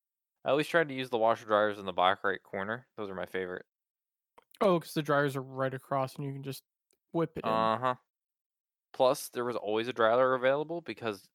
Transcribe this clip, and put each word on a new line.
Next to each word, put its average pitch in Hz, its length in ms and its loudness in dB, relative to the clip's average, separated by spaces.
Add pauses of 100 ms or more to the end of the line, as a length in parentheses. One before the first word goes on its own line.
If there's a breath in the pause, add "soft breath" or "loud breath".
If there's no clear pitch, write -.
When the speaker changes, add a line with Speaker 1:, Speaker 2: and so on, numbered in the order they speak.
(460)
Speaker 1:
I 120 40 -2
always 147 180 2
tried 165 220 2
to 135 60 -8
use 127 140 -6
the 123 80 -2
washer 113 280 2
dryers 104 340 2
in 98 60 -12
the 95 80 -6
back 90 300 2
right 98 200 0
corner. 107 420 -8 (120)
Those 104 120 -10
are 95 60 -10
my 90 100 -6
favorite. 92 400 -6 (960)
Speaker 2:
Oh, 185 180 4
'cause - 140 -14
the 160 80 -2
dryers 143 340 2
are 135 60 -6
right 131 320 -4
across 131 420 -4
and 147 100 -10
you 139 60 -8
can 135 120 -12
just 135 200 -10 (480)
whip 165 260 -2
it - 60 -10
in. 113 60 -2
Speaker 1:
Uh-huh. 113 460 2 (960)
Plus, 135 360 2
there 123 140 -4
was 120 140 -2
always 110 320 -2
a 123 40 -4
dryer 120 420 4
available 147 460 0
because 110 540 -8